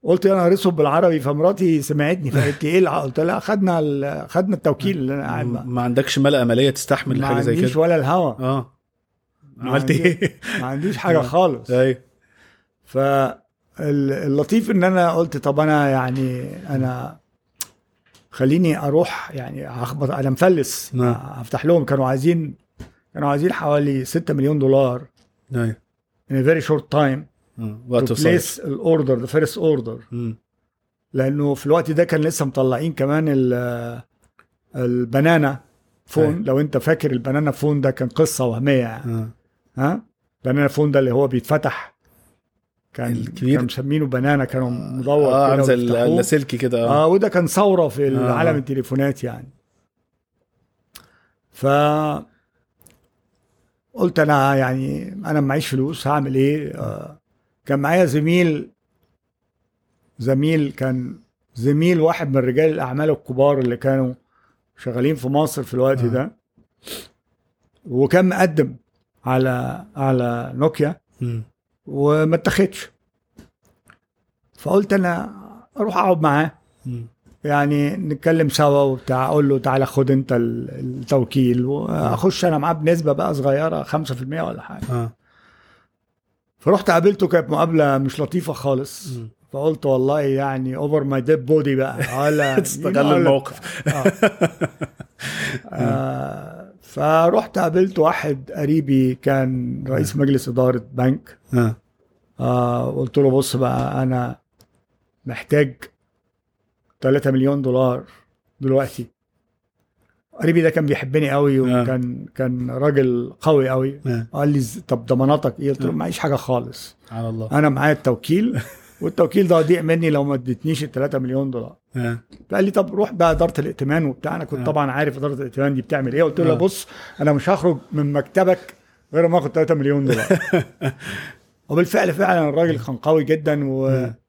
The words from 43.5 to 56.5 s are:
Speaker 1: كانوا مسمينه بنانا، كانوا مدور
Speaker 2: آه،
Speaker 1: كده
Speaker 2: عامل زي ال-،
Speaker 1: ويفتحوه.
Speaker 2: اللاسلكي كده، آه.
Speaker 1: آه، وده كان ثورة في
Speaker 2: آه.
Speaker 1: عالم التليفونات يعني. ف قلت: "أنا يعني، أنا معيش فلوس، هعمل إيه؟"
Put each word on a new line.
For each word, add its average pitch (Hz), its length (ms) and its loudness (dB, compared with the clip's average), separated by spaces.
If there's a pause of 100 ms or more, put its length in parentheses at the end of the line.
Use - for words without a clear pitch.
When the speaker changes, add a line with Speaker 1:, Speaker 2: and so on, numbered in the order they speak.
Speaker 1:
كانوا 127 120 0
مسمينه 139 400 -2
بنانا، 135 380 0
كانوا 127 260 -2
مدور 131 640 0
Speaker 2:
آه، 135 140 4
Speaker 1:
كده 131 60 4
Speaker 2:
عامل 139 120 4
زي 131 100 6
ال-، 120 60 2
Speaker 1:
ويفتحوه. 120 240 2
Speaker 2:
اللاسلكي 147 540 2
كده، 120 260 0
آه. 143 200 4
Speaker 1:
آه، - 20 6
وده 196 220 4
كان 175 180 2
ثورة 190 420 4
في 135 280 0
Speaker 2:
آه. 123 160 2
Speaker 1:
عالم 156 240 2
التليفونات 135 680 -2
يعني. 120 240 -10 (2000)
ف - 160 -6 (2250)
قلت: 185 240 -2
"أنا 143 380 2
يعني، 131 560 -2
أنا 156 280 -2
معيش 139 260 -2
فلوس، 135 400 -4
هعمل 135 280 -2
إيه؟" 143 400 0